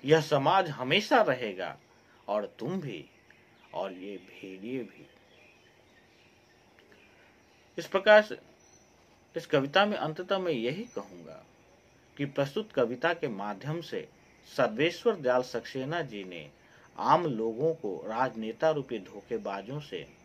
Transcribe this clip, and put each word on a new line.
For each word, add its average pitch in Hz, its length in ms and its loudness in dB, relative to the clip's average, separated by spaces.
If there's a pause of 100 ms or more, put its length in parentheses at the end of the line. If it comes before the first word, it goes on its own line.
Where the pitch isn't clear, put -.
यह 156 180 6
समाज 156 480 4
हमेशा 170 520 4
रहेगा 101 560 -2 (500)
और 104 180 0 (140)
तुम 170 220 -4
भी 98 220 -10 (720)
और 92 200 -6
ये 95 260 -10
भेड़िए 101 600 -10
भी। - 280 -14 (2750)
इस 170 100 -8
प्रकार 214 340 8
से - 160 -6 (960)
इस 165 100 -6
कविता 147 400 4
में 208 120 -2
अंततः 180 400 -2
मैं 180 140 0
यही 135 320 -2 (120)
कहूँगा 87 480 -14 (760)
कि 143 100 -2
प्रस्तुत 143 440 -2
कविता 127 420 2
के 160 140 -4
माध्यम 104 540 -6
से 107 260 -8 (420)
सर्वेश्वर 143 680 0
दयाल 127 260 2
सक्सेना 135 600 -6
जी 107 220 -8
ने 85 260 -12 (460)
आम 151 320 4
लोगों 117 460 0
को 98 220 -4 (120)
राजनेता 113 600 0
रूपी 131 300 -2
धोखेबाजों 101 840 -8
से 90 240 -10 (200)